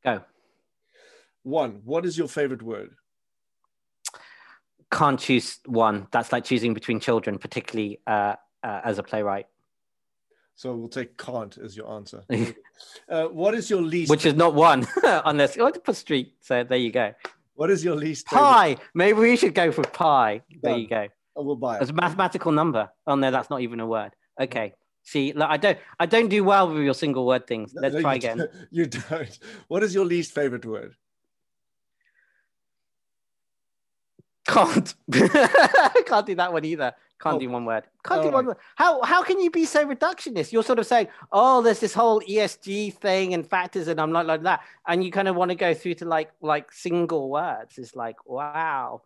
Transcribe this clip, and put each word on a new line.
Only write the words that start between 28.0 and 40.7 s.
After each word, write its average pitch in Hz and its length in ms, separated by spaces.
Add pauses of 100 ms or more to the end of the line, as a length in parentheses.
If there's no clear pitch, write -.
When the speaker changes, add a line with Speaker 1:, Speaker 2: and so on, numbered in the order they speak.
Speaker 1:
try 147 100
Speaker 2:
you 131 60
Speaker 1:
again. 117 200
Speaker 2:
don't. - 120 (100)
<laughs> - 100
You 165 160
don't. 127 520 (300)
What 180 140
is 202 120
your 190 100
least 175 280
favorite 131 320
word? 110 300 (3500)
Speaker 1:
Can't. - 560
<laughs> - 100 (960)
Can't 208 200
do 202 80
that 180 180
one 160 120
either. 147 280 (280)
Can't 156 160
Speaker 2:
Oh. - 20
Speaker 1:
do 131 120
one 120 140
word. 113 200 (200)
Can't 339 180
do 311 60
Speaker 2:
All 294 60
Speaker 1:
one 262 120
Speaker 2:
right. 220 100
Speaker 1:
word. - 80 (120)
How, 302 260
how 349 200
can 370 180
you 349 100
be 330 140
so 294 220
reductionist? 269 680
You're 226 100
sort 240 160